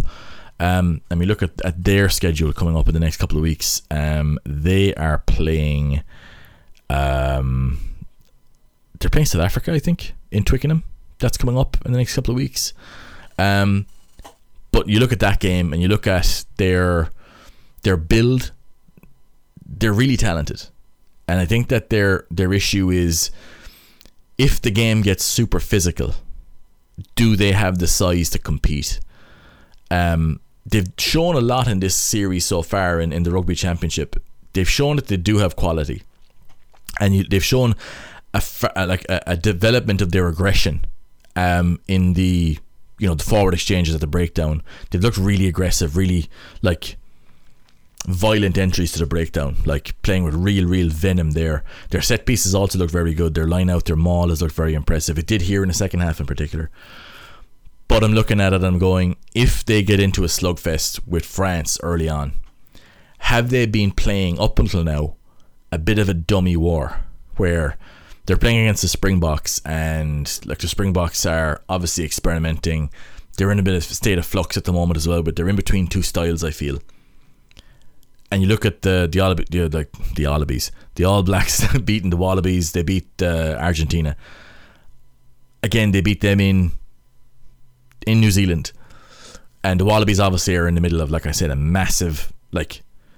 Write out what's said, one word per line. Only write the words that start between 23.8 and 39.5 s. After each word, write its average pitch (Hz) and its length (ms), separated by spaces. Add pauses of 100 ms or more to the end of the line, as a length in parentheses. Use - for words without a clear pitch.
if 135 220
the 117 120
game 110 320
gets 95 200
super 107 360
physical, 90 560 (1000)
do 113 200
they 101 160
have 95 260
the 98 100
size 87 440
to 82 80
compete? 73 600 (920)
Um, 82 480 (260)
they've 95 320
shown 165 380
a 135 40
lot 123 280
in 95 140
this 95 140
series 95 500
so 85 180
far 90 360
in, 82 140
in 87 100
the 85 80
Rugby 90 220
Championship. 85 600 (380)
They've 95 140
shown 143 280
that 139 100
they 101 120
do 101 200
have 98 180
quality. 80 460 (960)
And 98 160
you, 98 100
they've 92 200
shown 123 300 (580)
a 101 80
fa-, - 340
a, 95 120
like, 92 200
a, 90 200
a 87 100
development 104 640